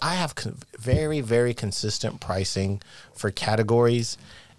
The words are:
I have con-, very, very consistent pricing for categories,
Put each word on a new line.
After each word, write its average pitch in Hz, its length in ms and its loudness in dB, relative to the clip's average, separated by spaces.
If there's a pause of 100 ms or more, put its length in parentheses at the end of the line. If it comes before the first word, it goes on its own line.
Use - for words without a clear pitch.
I 165 140 -2
have 170 200 -2
con-, - 220 -8 (220)
very, 147 420 0
very 120 320 4
consistent - 680 -4
pricing 98 600 -2 (320)
for - 180 -4
categories, 117 840 2 (420)